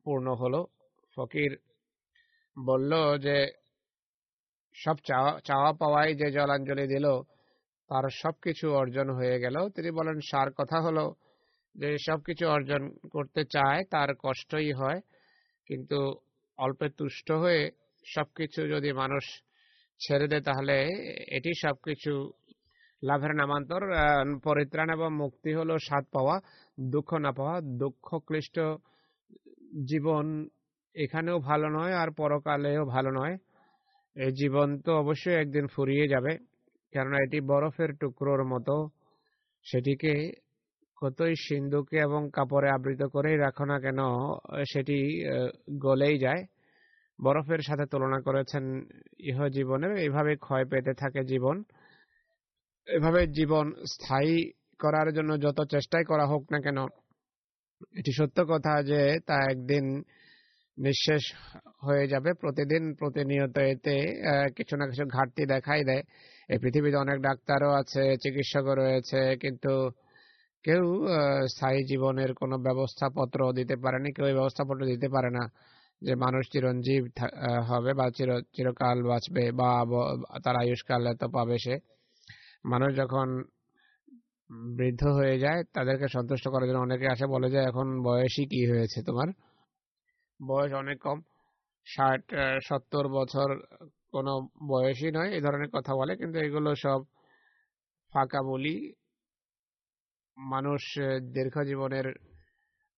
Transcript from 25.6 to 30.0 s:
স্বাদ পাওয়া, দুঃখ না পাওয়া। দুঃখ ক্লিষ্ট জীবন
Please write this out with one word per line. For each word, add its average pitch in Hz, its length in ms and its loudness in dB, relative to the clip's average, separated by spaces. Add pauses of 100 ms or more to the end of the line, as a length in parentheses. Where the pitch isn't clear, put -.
স্বাদ 143 340 -2
পাওয়া, 147 280 2 (400)
দুঃখ 131 340 -2
না 147 180 0
পাওয়া। 143 300 -4
দুঃখ 135 580 -6
ক্লিষ্ট 156 400 -6 (1300)
জীবন 156 600 0 (480)